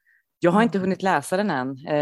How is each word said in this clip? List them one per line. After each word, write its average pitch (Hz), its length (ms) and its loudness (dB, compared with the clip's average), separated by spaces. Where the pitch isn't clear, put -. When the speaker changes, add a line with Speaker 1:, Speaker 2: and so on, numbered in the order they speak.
Speaker 1:
Jag 170 120 2
har 196 80 4
Speaker 2:
Mm. 233 80 4
Speaker 1:
inte 196 120 -2
hunnit 185 220 -2
läsa 185 360 0
den 208 120 0
än. 135 280 -4
Eh, 156 140 -2